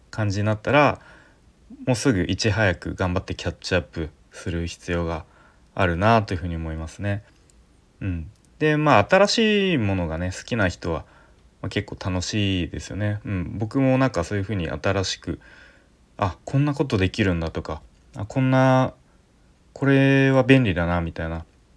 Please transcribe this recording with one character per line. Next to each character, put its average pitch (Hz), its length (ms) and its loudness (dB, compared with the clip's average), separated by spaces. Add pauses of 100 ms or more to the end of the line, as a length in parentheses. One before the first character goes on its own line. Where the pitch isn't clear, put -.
(120)
感 107 180 -4
じ 98 100 -4
に 107 60 -2
な 107 100 0
っ 107 60 -8
た - 100 -2
ら、 139 300 4 (840)
も 127 80 2
う - 20 2
す 131 180 2
ぐ 90 100 2
い 98 140 -2
ち 113 140 0
早 98 240 2
く 85 200 -8
頑 90 180 -2
張 90 60 -2
っ - 40 -4
て - 120 -10
キ - 100 -12
ャ 87 60 -4
ッ - 80 -18
チ - 160 -4
ア 90 40 2
ッ - 20 2
プ 80 280 -10 (220)
す - 180 -10
る 85 160 -4
必 - 280 -8
要 85 120 -2
が 82 200 -6 (480)
あ 98 120 0
る 85 120 0
な 110 260 4
と 107 100 -8
い - 20 -2
う - 20 -4
ふ 78 60 -8
う 92 40 -6
に 82 80 -6
思 80 160 -6
い 80 60 -8
ま 80 100 -8
す - 140 -16
ね。 101 220 -4 (760)
う 101 80 -8
ん。 85 240 -6 (280)
で、 151 180 2
ま 147 220 6
あ、 - 100 2
新 190 180 6
し 202 460 2
い 156 40 0
も 101 180 0
の 87 120 -2
が 80 100 -6
ね、 90 140 -4
好 - 120 -14
き - 120 -6
な 101 140 2
人 85 240 -6
は、 78 120 -6 (560)
ま - 60 -8
あ、 - 20 -6
結 - 260 -6
構 - 160 -6
楽 90 100 -2
し 98 440 -2
い 73 40 -8
で 82 100 -10
す - 120 -12
よ - 40 -10
ね。 104 300 -4
う - 40 -8
ん。 90 280 -4
僕 110 220 -2
も 131 180 4
な 135 100 2
ん - 20 -2
か 87 140 -2
そ 104 120 -4
う - 20 -2
い 98 40 -2
う - 20 -6
ふ 104 80 -6
う 107 40 -2
に 87 140 -4
新 95 340 0
し - 140 -6
く、 - 220 -8 (760)
「あ、 95 280 -2
こ - 120 -2
ん 143 80 4
な 147 80 0
こ 151 120 -2
と 120 120 -2
で 92 120 2
き 113 140 -2
る 95 100 2
ん 85 60 -2
だ」 82 120 -4
と 80 120 -8
か、 78 180 -10 (340)
「あ、 107 100 -8
こ 120 140 -4
ん 131 120 2
な、 131 420 4 (800)
こ - 140 -2
れ 135 440 4
は 131 120 4
便 131 200 8
利 101 100 2
だ 85 120 0
な」 87 160 0
み 82 100 -4
た 82 140 -6
い 82 40 -6
な。 82 160 -8 (320)